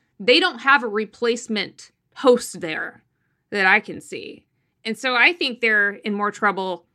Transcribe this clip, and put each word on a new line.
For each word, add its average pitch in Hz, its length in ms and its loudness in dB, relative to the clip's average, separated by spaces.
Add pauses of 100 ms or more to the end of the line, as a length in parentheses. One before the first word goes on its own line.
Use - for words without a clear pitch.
(200)
They 240 200 4
don't 330 200 -2
have 277 240 4
a 247 40 -6
replacement 220 1040 -4 (240)
host - 460 2
there 165 420 -10 (480)
that 196 160 0
I 202 120 6
can 180 220 -8
see. - 440 -16 (380)
And 220 140 -6
so 254 180 -4
I 247 180 4
think 277 280 -8
they're 208 300 2
in 208 240 -8
more 202 160 -2
trouble 190 640 -4